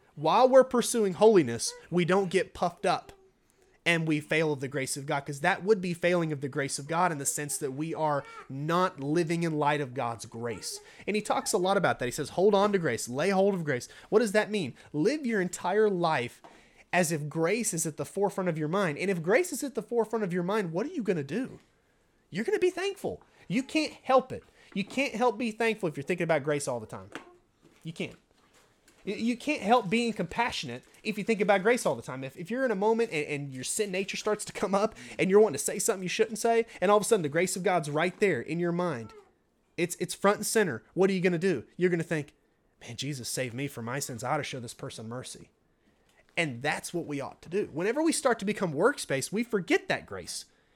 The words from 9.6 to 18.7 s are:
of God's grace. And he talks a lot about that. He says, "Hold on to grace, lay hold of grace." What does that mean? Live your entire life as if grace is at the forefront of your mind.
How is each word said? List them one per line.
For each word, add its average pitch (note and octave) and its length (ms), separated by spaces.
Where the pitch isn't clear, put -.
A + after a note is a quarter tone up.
of B2+ 140
God's A#2 320
grace. A2+ 520
And G3 80
he G#3 60
talks C4+ 300
a A3 60
lot F#3 200
about D3 200
that. B2+ 80
He B2 60
says, C#3+ 200
"Hold G3+ 220
on G3+ 200
to G3 40
grace, B2+ 320
lay C#3+ 200
hold G3 260
of F3 80
grace." C3+ 240
What G#3 100
does G#3+ 140
that G#3 180
mean? F3+ 240
Live B3 320
your A3+ 160
entire G3 480
life D#3+ 540
as E3+ 180
if D3+ 160
grace E3+ 460
is E3+ 140
at D3+ 100
the D3 80
forefront G3 440
of D#3+ 80
your D3+ 100
mind. E3+ 320